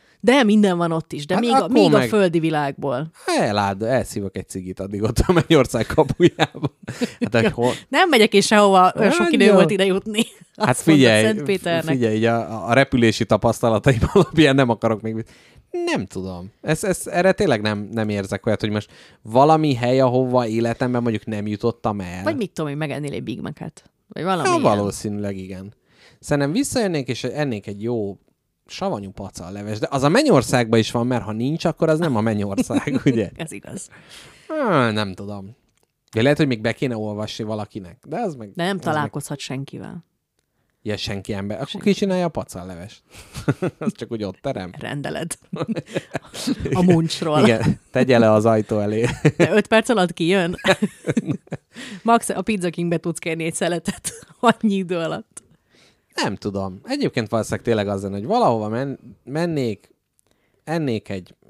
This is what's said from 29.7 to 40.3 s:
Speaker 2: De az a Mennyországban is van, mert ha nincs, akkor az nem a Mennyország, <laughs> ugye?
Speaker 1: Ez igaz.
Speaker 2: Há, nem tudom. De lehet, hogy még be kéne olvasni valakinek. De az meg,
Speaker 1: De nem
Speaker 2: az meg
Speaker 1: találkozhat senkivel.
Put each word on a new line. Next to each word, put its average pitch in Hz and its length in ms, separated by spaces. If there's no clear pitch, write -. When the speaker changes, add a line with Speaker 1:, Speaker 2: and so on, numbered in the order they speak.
Speaker 2:
De 113 120
az 135 120
a 139 60
Mennyországban 131 720
is 110 120
van, 120 160
mert 123 180
ha 110 80
nincs, 127 320
akkor 160 240
az 156 100
nem 156 180
a 104 40
Mennyország, 110 800
<laughs> - 40
ugye? 202 320
Speaker 1:
Ez - 160
igaz. - 360
Speaker 2:
Há, 208 420
nem 104 240
tudom. 101 420
De 110 80
lehet, 143 140
hogy 156 100
még 123 140
be 117 120
kéne 123 240
olvasni 107 480
valakinek. 107 540
De 160 120
az 196 140
meg, 107 200
Speaker 1:
De 175 100
nem 196 140
Speaker 2:
az - 60
meg 160 100
Speaker 1:
találkozhat 147 440
senkivel. - 640